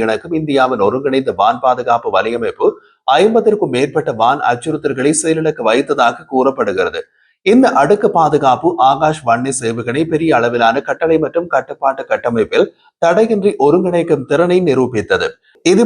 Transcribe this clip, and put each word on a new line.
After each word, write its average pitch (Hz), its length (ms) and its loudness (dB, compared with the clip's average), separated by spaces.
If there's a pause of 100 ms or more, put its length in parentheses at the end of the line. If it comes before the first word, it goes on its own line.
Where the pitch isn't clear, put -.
இணைக்கும் 110 360 -4
இந்தியாவின் 135 460 0
ஒருங்கிணைந்த 135 560 -2
வான் 120 240 0
பாதுகாப்பு 120 500 0
வலையமைப்பு 113 520 -2 (520)
ஐம்பதற்கும் 214 560 2
மேற்பட்ட 143 360 -2 (100)
வான் 139 280 2
அச்சுறுத்தல்களை 143 720 -2
செயலிழக்க 156 480 -2
வைத்ததாக 127 640 0
கூறப்படுகிறது. 110 680 -2 (440)
இந்த 240 200 6 (140)
அடுக்கு 202 340 2
பாதுகாப்பு 147 540 2 (220)
ஆகாஷ் 156 300 0 (120)
ஒன் 123 180 0
எஸ் 131 180 -8
ஏவுகணை 120 320 -4 (120)
பெரிய 160 260 0
அளவிலான 117 480 2
கட்டளை 160 380 0
மற்றும் 170 280 -4
கட்டுப்பாட்டு 135 580 -2
கட்டமைப்பில் 117 560 0 (360)
தடையின்றி 202 480 2 (160)
ஒருங்கிணைக்கும் 170 640 0
திறனை 175 260 2 (120)
நிரூபித்தது. 107 600 0 (440)
இது 202 140 4